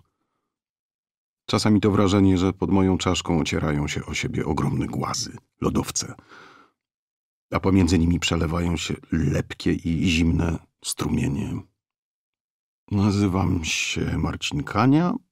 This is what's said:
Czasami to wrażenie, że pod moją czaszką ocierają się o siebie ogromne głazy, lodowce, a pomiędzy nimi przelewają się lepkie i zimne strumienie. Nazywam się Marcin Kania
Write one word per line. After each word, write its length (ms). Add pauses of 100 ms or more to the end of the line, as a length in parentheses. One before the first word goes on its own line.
(1500)
Czasami 340
to 100
wrażenie, 480
że 140
pod 180
moją 280
czaszką 420
ocierają 480
się 180
o 80
siebie 320
ogromne 400
głazy, 520 (220)
lodowce, 540 (1400)
a 80
pomiędzy 380
nimi 220
przelewają 560
się 180 (180)
lepkie 600
i 380
zimne 480 (260)
strumienie. 800 (1300)
Nazywam 760
się 540
Marcin 460
Kania 500 (180)